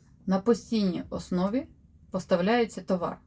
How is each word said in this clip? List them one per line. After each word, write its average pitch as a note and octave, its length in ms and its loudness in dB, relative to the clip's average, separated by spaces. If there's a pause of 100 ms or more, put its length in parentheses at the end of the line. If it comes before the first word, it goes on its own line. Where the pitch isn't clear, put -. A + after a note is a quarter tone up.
(260)
на F#3+ 140 2
постійній G3+ 680 0
основі G3 580 -2 (440)
поставляється F#3+ 720 2
товар. F3+ 460 -4